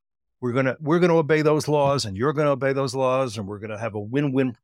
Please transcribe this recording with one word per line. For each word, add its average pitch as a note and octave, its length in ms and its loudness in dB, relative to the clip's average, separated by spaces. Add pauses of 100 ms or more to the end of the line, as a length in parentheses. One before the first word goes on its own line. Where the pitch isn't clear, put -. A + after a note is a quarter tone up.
(420)
we're B2 120 -4
gonna, C3 260 0
we're D#3 200 2
gonna E3+ 180 4
obey D#3 240 2
those D3+ 260 2
laws, C#3 380 2
and F#2+ 100 -8
you're C3+ 180 0
gonna D3 180 0
obey C3+ 220 0
those C3+ 220 -2
laws, C3 420 0
and G2+ 100 -8
we're G#2 120 -10
gonna G#2+ 200 -10
have A2 160 -6
a G#2+ 40 -4
win-win C3 640 0